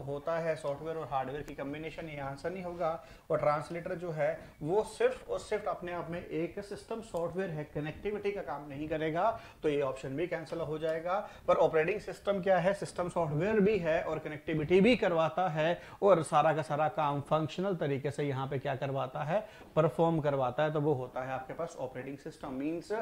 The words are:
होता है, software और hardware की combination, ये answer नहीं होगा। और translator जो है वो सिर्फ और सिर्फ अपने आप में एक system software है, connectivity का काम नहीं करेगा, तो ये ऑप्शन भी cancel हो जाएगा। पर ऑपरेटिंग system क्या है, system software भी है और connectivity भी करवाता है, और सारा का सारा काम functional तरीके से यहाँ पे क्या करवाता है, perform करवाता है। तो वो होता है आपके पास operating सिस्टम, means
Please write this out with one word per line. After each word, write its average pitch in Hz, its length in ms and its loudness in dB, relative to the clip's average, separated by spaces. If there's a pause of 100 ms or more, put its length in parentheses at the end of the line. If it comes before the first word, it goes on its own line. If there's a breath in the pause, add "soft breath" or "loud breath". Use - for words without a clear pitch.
होता 143 380 -4
है, 165 180 0
software 151 400 -6
और 151 140 -8
hardware 135 320 -4
की 147 120 -12
combination, 151 520 -8
ये 147 140 -10
answer 139 300 -6
नहीं 185 120 -8
होगा। 170 420 -4 (260 loud breath)
और 156 80 2
translator 156 560 -2
जो 175 160 -6
है 156 300 -2 (220 loud breath)
वो 180 220 2
सिर्फ 247 460 -2
और 190 80 -2
सिर्फ 202 280 -4
अपने 175 260 -6
आप 165 180 -6
में 175 160 -8
एक 165 340 -4
system 208 400 -10
software 175 500 -4
है, 156 140 -6
connectivity 202 680 -6
का 190 100 -6
काम 151 260 -8
नहीं 147 200 -8
करेगा, 165 520 0 (220 loud breath)
तो 160 60 2
ये 143 120 2
ऑप्शन 135 280 -2
भी 143 180 -2
cancel 165 340 -6
हो 156 180 -4
जाएगा। 165 520 -2 (180 loud breath)
पर 180 60 8
ऑपरेटिंग 170 460 4
system 196 420 -2
क्या 185 160 6
है, 185 160 4
system 180 340 -4
software 170 520 2
भी 202 180 6
है 165 240 2
और 156 160 -2
connectivity 151 640 2
भी 226 160 8
करवाता 175 520 2
है, 160 320 2 (220 loud breath)
और 185 200 8
सारा 151 320 6
का 156 80 0
सारा 147 260 2
काम 143 320 0
functional 160 560 0
तरीके 143 340 -2
से 147 140 -2
यहाँ 135 240 -2
पे 143 100 -2
क्या 135 180 -4
करवाता 139 460 -4
है, 180 260 -2 (280 loud breath)
perform 165 440 4
करवाता 139 420 0
है। 151 100 2
तो 151 80 0
वो 147 140 2
होता 127 280 -6
है 131 100 -6
आपके 123 220 -8
पास 165 220 -8
operating 127 260 -8
सिस्टम, 143 500 -12
means 156 500 -4